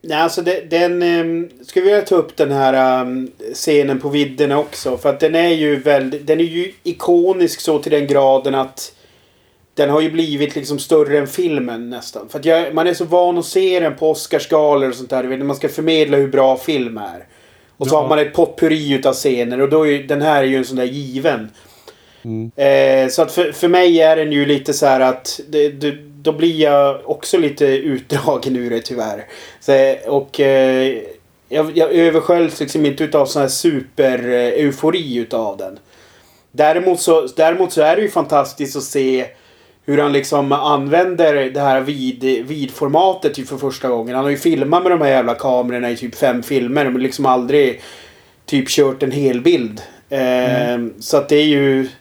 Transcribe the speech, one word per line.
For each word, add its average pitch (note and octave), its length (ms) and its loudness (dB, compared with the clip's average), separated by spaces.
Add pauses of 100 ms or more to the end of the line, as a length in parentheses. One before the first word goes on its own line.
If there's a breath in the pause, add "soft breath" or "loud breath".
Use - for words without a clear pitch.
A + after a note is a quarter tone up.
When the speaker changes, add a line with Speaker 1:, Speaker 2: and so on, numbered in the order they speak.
Speaker 1:
Nej, D#3 160 -4
alltså, E3 240 0
det, F3 280 -2
den, F3 320 0
ehm, E3+ 460 -2 (180)
ska - 140 0
vi G3+ 280 4
ta G3 80 2
upp D#3+ 200 0
den C#3 160 0
här, C3 500 2
ehm, B2+ 280 -6 (240)
scenen C#3 460 0
på D3 80 -6
vidderna C#3 500 0
också? C3+ 400 -4
För D3 100 0
att C#3+ 120 -2
den D#3 140 2
är E3+ 140 2
ju D3+ 280 2
väldigt... C#3 500 0
Den D#3 140 2
är E3+ 40 2
ju F3 280 -6 (100)
ikonisk F3 800 0
så D3+ 180 0
till D3+ 140 -2
den D3 140 0
graden C3+ 480 2
att - 380 -6 (840 soft breath)
den C#3+ 160 0
har D3+ 100 2
ju D#3+ 100 0
blivit D3+ 440 -2
liksom C#3 240 -6
större D3 400 2
än C#3 80 -2
filmen B2+ 640 -4
nästan. A#2 380 -14
För D3+ 100 -12
att C#3 60 -12
jag, D#3+ 300 2
man D#3+ 120 0
är F3 80 0
så F3 100 -4
van F3 340 2
att E3+ 80 -4
se F#3 340 0
den D3+ 160 -2
på D#3 140 0
Oscarsgalor D3+ 800 0
och B2 60 -6
sånt B2+ 160 -14
där. C3 120 -2
Du B2+ 60 -6
vet, C3+ 180 -6
man C#3 100 -4
ska C#3+ 120 -4
förmedla D#3 480 0
hur C#3 120 2
bra C3 280 2
film B2 420 -4
är. F#2+ 260 -14 (520 soft breath)
Och C3+ 120 -6
så D#3 60 2
Speaker 2:
Ja. D3+ 80 4
Speaker 1:
har C3 60 -2
man D3+ 100 4
ett D3 160 0
potpurri D#3 580 0
utav C3+ 200 2
scener. B2 480 -2
Och C#3 80 2
då D#3 180 2
är D3 40 2
ju, C#3+ 160 -2
den C#3+ 160 -2
här D3 200 2
är C3 40 2
ju C3 100 0
en B2+ 80 0
sån B2+ 120 -8
där B2+ 80 -2
given. C3 680 -4 (720 soft breath)
Speaker 2:
Mm. A2+ 340 -8
Speaker 1:
Eh, C3+ 520 4
så D#3+ 140 0
att - 100 -2
för, D#3+ 200 0
för E3+ 160 -2
mig F3 320 4
är D#3+ 160 6
den D3+ 160 -2
ju C#3+ 140 2
lite C#3+ 260 0
så C#3+ 140 0
här C3 140 4
att... B2+ 480 -2
Det, D3+ 200 2
det, C#3 280 -4 (260)
då D#3 100 0
blir D#3+ 280 0
jag C#3+ 500 2
också - 280 -2
lite D3 280 0
utdragen C3+ 880 -2
ur A#2+ 140 -4
det, A#2 100 -2
tyvärr. A2 440 -8 (360 loud breath)
Så, C3+ 340 4 (160)
och, C#3 300 -2
eh, C3 580 2 (500)
jag, D#3 280 -2
jag D#3+ 160 2
översköljs E3 680 2
liksom D3+ 260 -2
inte C#3 180 -2
utav D3 220 2
sån C#3+ 160 -2
här C3+ 60 0
super, C3 800 -2
eh, B2 360 0
eufori D3 520 -2
utav A2+ 400 -4
den. G2 220 -14 (760 soft breath)
Däremot F3 480 2
så, D#3+ 260 2 (100)
däremot E3+ 360 2
så D#3+ 100 2
är D#3+ 140 4
det G#3+ 60 0
ju G3+ 80 -2
fantastiskt C#3+ 680 -2
att C3+ 60 -6
se C3 440 -2 (580 soft breath)
hur C#3+ 140 0
han D3 140 2
liksom C#3 400 0
använder D3 960 2
det C#3+ 100 -4
här C3+ 200 2
vid-, C3 640 -4
vidformatet D3+ 920 -2
ju B2+ 60 -10
för C#3 120 -12
första C3+ 320 -6
gången. A#2+ 260 -4
Han C3+ 100 -2
har C#3+ 60 0
ju C#3+ 60 -2
filmat D3+ 460 0
med F#3 100 2
de E3 80 0
här C#3+ 80 2
jävla A#2+ 260 2
kamerorna B2 560 -2
i A#2 60 -4
typ A#2+ 180 -12
fem B2 280 0
filmer, C3+ 480 -2
men B2+ 120 -2
liksom C3 240 -2
aldrig B2+ 540 2 (640 loud breath)
typ C3+ 220 -2
kört C3+ 340 0
en C3 80 -2
helbild. B2 720 0 (280 loud breath)
Eh, B2+ 640 0
Speaker 2:
Mm. A#2+ 280 -6
Speaker 1:
så - 160 -2
att C#3 120 0
det D3 80 4
är D3+ 100 4
ju C#3 420 2 (120)